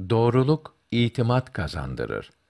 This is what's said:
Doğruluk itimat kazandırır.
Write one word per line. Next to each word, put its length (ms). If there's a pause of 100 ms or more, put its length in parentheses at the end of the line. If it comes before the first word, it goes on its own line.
Doğruluk 680 (160)
itimat 640
kazandırır. 760 (200)